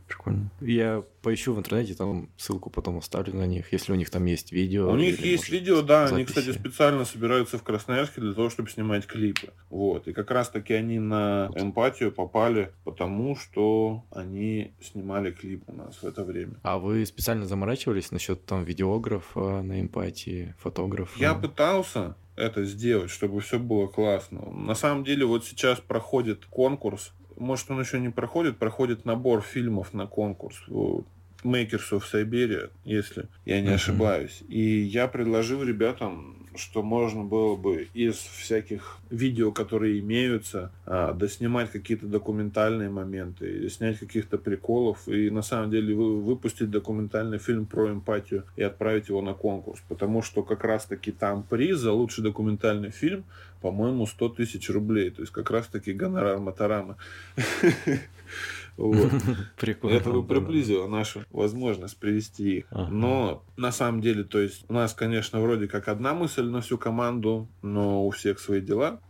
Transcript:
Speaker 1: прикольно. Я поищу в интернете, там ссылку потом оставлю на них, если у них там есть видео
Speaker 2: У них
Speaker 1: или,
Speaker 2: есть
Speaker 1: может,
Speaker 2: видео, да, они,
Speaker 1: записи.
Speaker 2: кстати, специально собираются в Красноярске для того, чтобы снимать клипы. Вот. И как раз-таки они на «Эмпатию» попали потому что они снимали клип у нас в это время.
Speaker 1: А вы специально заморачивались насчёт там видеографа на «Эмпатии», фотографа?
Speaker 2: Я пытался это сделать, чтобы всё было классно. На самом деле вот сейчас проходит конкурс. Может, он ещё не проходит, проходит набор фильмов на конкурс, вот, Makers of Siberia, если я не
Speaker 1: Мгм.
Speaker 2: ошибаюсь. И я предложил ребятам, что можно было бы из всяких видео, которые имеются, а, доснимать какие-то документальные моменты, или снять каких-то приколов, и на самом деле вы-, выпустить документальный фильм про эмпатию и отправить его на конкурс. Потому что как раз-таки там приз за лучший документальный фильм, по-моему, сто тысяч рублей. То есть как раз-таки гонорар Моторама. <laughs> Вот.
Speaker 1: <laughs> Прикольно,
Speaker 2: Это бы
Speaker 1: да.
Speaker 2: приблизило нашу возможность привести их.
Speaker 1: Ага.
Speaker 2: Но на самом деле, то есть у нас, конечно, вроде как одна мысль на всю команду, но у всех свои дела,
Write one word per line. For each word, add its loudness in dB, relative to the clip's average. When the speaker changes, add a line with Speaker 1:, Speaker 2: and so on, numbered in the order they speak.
Speaker 1:
прикольно. -2
Я 2
поищу 0
в -2
интернете, -2
там -2
ссылку -6
потом -4
оставлю -4
на 0
них, -2
если 0
у 4
них 2
там 0
есть 0
видео 2
Speaker 2:
У 4
них 4
Speaker 1:
или, -2
Speaker 2:
есть 2
Speaker 1:
может, -10
Speaker 2:
видео, 4
да, 8
они, 2
Speaker 1:
записи. -6
Speaker 2:
кстати, 0
специально 4
собираются 0
в -14
Красноярске -2
для -2
того, 2
чтобы -6
снимать -2
клипы. -2
Вот. 0
И -6
как -4
раз-таки 0
они 0
на 2
«Эмпатию» 0
попали 2
потому -2
что 0
они -4
снимали -4
клип -10
у -14
нас -16
в -6
это -6
время. -8
Speaker 1:
А 0
вы 0
специально -2
заморачивались 0
насчёт -4
там 0
видеографа 0
на -4
«Эмпатии», -4
фотографа? -4
Speaker 2:
Я 4
пытался 0
это -2
сделать, 2
чтобы -2
всё -2
было 2
классно. 0
На -2
самом 0
деле 2
вот 2
сейчас 2
проходит -2
конкурс. 0
Может, -4
он -2
ещё -2
не -2
проходит, 0
проходит 0
набор 4
фильмов -2
на -4
конкурс, -4
вот, 0
Makers 0
of 0
Siberia, 0
если -2
я 2
не 2
Speaker 1:
Мгм. 6
Speaker 2:
ошибаюсь. 2
И 0
я 2
предложил 0
ребятам, -2
что -4
можно 0
было 2
бы 0
из 2
всяких -6
видео, 2
которые 0
имеются, -2
а, 0
доснимать -2
какие-то -4
документальные 0
моменты, -6
или -4
снять -2
каких-то -4
приколов, 0
и 2
на 0
самом -2
деле 2
вы-, 2
выпустить -2
документальный -2
фильм 0
про 2
эмпатию -2
и -2
отправить 0
его 0
на -2
конкурс. -4
Потому 0
что -2
как -2
раз-таки -2
там -2
приз 2
за 2
лучший 0
документальный 0
фильм, -2
по-моему, 2
сто 0
тысяч -4
рублей. 2
То -10
есть -8
как -4
раз-таки -2
гонорар 0
Моторама. -2
<laughs> 2
Вот. 6
Speaker 1:
<laughs> 0
Прикольно, 2
Speaker 2:
Это 2
бы 2
Speaker 1:
да. -8
Speaker 2:
приблизило 2
нашу -4
возможность -2
привести 0
их. -8
Speaker 1:
Ага. -2
Speaker 2:
Но 0
на -2
самом 0
деле, 2
то 0
есть 0
у -8
нас, 2
конечно, 0
вроде 2
как -4
одна 0
мысль 0
на 0
всю -2
команду, 0
но 2
у 2
всех 0
свои 0
дела, 0